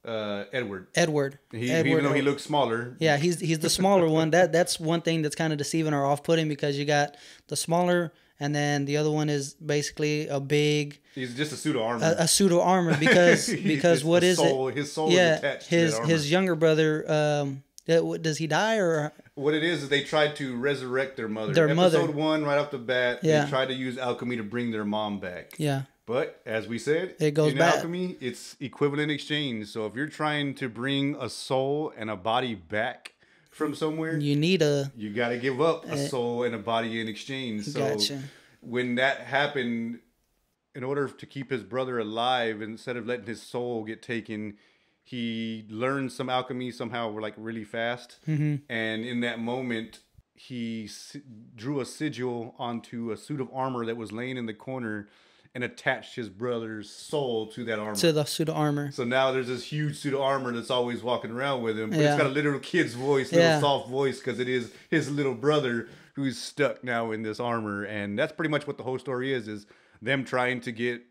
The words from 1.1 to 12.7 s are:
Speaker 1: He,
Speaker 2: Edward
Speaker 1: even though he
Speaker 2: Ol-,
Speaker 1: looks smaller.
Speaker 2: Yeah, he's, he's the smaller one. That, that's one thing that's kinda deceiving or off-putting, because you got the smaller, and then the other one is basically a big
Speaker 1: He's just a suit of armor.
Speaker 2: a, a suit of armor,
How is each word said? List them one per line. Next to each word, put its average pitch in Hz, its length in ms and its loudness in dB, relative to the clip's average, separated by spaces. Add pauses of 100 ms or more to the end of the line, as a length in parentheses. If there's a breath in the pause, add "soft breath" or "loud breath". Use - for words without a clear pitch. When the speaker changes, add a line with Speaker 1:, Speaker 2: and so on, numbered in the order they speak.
Speaker 1:
He, 120 180 -4
Speaker 2:
Edward 160 200 2
Speaker 1:
even 156 140 4
though 139 80 2
he 143 80 4
Speaker 2:
Ol-, 135 60 0
Speaker 1:
looks 143 160 0
smaller. 123 580 0
Speaker 2:
Yeah, 156 180 4
he's, 170 200 2
he's 160 220 0
the 165 100 0
smaller 185 380 6
one. 160 220 4
That, 170 200 6
that's 175 300 2
one 160 220 0
thing 165 200 0
that's 147 140 -2
kinda 160 200 0
deceiving 156 380 0
or 139 120 2
off-putting, 156 420 2
because 143 300 -2
you 143 60 -2
got 147 320 2 (320 loud breath)
the 143 80 -6
smaller, 175 560 2 (280 soft breath)
and 143 140 0
then 147 300 2
the 143 120 0
other 151 140 2
one 151 180 2
is 143 260 -2
basically 151 760 -2
a 139 120 -2
big 147 600 0 (140)
Speaker 1:
He's 123 220 -8
just 151 160 -2
a 123 40 -8
suit 151 200 0
of 110 60 0
armor. 117 220 0 (140)
Speaker 2:
a, 165 40 4
a 165 60 4
suit 196 220 6
of 170 100 6
armor, 175 380 4